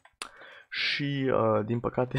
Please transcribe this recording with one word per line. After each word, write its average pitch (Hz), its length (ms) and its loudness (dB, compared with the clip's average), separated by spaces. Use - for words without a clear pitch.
și, 139 640 0
uh, 107 320 4
din 117 140 0
păcate, 127 400 -2